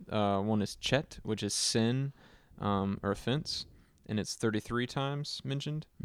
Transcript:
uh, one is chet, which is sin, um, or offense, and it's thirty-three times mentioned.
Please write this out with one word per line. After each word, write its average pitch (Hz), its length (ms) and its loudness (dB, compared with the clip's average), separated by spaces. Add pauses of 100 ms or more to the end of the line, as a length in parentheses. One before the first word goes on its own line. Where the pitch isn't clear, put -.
uh, 101 300 2
one 107 220 2
is - 160 -2
chet, - 460 0
which 107 200 -2
is 104 100 0
sin, 127 600 2 (480)
um, 98 420 2
or 101 80 2
offense, - 540 -2 (420)
and 107 100 0
it's - 180 -2
thirty-three 117 520 0
times 143 560 -4
mentioned. 143 440 -4 (180)